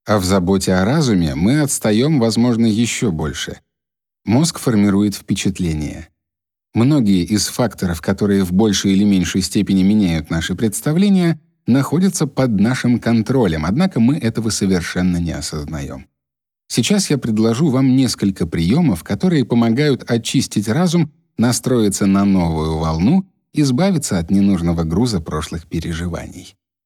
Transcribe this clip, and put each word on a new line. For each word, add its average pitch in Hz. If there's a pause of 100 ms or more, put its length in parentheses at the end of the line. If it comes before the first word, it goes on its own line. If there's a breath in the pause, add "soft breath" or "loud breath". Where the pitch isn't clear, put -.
А 107
в 92
заботе 92
о 92
разуме 104
мы 107
отстаем, 131
возможно, 117
еще 110
больше. 76 (600)
Мозг 135
формирует 101
впечатление. 80 (680)
Многие 107
из 104
факторов, 98
которые 98
в 90
большей 101
или 98
меньшей 95
степени 95
меняют 92
наши 82
представления, 165 (240)
находятся 139
под 131
нашим 123
контролем, 110
однако 139
мы 120
этого 113
совершенно 90
не 85
осознаем. 73 (640)
Сейчас 190
я 143
предложу 113
вам 131
несколько 107
приемов, 92
которые 147
помогают 120
очистить 117
разум, 160 (240)
настроиться 113
на 98
новую 80
волну, 82 (300)
избавиться 147
от 85
ненужного 87
груза 92
прошлых 78
переживаний. 82 (300)